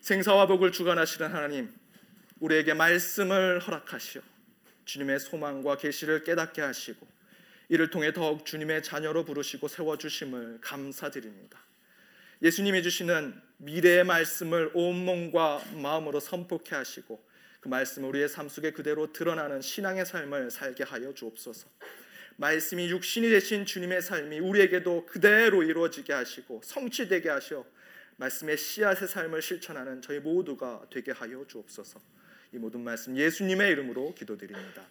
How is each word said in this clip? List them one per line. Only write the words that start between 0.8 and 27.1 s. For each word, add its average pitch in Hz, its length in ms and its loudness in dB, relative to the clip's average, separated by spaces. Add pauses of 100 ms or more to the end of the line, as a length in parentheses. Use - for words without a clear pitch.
하나님, 147 420 -4 (680)
우리에게 156 340 4
말씀을 180 840 4
허락하시어 147 600 -8 (640)
주님의 139 360 -2
소망과 143 560 -4
계시를 156 480 -2
깨닫게 165 380 0
하시고 123 440 -8 (600)
이를 160 220 4
통해 156 220 0
더욱 151 340 -2
주님의 156 360 -4
자녀로 156 420 -2
부르시고 147 440 -6
세워주심을 143 920 -6
감사드립니다. 135 1000 -12 (840)
예수님이 185 400 4
주시는 170 580 0 (180)
미래의 175 460 6
말씀을 165 680 2
온몸과 170 920 0 (120)
마음으로 151 460 -2
선포케 175 540 -8
하시고, 127 480 -10 (380)
그 - 80 -12
말씀을 131 400 -4
우리의 143 200 0
삶 147 200 -8
속에 151 240 -4
그대로 151 400 -4
드러나는 156 480 -4
신앙의 190 460 -4
삶을 143 440 -6
살게 131 340 -6
하여 127 280 -10
주옵소서. - 560 -14 (680)
말씀이 156 520 -2
육신이 185 400 0
되신 202 380 4
주님의 180 340 -2
삶이 156 380 -6
우리에게도 180 680 4
그대로 208 580 6
이루어지게 160 520 0
하시고, 123 500 -8
성취되게 190 640 -2